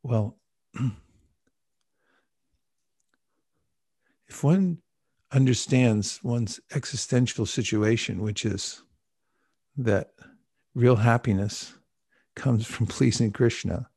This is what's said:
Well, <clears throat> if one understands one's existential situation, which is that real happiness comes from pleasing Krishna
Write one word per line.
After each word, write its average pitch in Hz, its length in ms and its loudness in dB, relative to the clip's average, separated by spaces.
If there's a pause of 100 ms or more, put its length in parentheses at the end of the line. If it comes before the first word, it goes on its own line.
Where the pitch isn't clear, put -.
Well, 110 340 -2 (360)
<clears throat> - 40 -14 (3500)
if - 160 -10
one 175 360 2 (520)
understands 127 920 2
one's 120 380 -4 (140)
existential 123 720 -2
situation, 107 760 -2
which 107 220 -6
is - 400 -6 (960)
that 110 340 0 (640)
real 123 200 6
happiness 107 760 0 (640)
comes 113 300 0
from - 220 -4
pleasing 120 440 0
Krishna - 640 -2